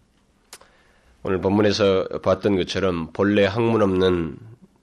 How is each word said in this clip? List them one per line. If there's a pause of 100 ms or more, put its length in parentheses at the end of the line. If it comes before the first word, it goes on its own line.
(1200)
오늘
본문에서
봤던
것처럼
본래
학문
없는 (460)